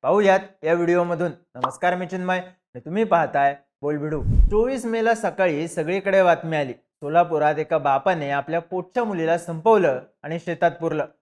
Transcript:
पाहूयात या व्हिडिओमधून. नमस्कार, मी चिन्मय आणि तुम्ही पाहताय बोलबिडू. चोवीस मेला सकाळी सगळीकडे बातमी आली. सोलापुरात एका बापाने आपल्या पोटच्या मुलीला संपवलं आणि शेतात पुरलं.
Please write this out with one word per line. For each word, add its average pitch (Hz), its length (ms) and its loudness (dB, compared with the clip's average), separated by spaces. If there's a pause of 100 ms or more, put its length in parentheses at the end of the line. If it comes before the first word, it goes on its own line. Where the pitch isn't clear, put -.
पाहूयात 196 380 4 (220)
या 160 120 2
व्हिडिओमधून. 175 560 0 (240)
नमस्कार, 131 400 -2
मी 180 120 -6
चिन्मय 185 320 -4
आणि 180 420 -14
तुम्ही 185 240 -2
पाहताय 147 500 2 (280)
बोलबिडू. 147 400 -4 (280)
चोवीस 240 340 0
मेला 226 300 0
सकाळी 180 540 0
सगळीकडे 190 540 0
बातमी 165 340 2
आली. 135 160 -2
सोलापुरात 151 880 0
एका 156 200 -2
बापाने 165 520 0
आपल्या 143 300 -2
पोटच्या 185 440 -6
मुलीला 170 340 -2
संपवलं 165 600 2 (240)
आणि 160 160 -8
शेतात 165 320 -2
पुरलं. 165 360 -4 (160)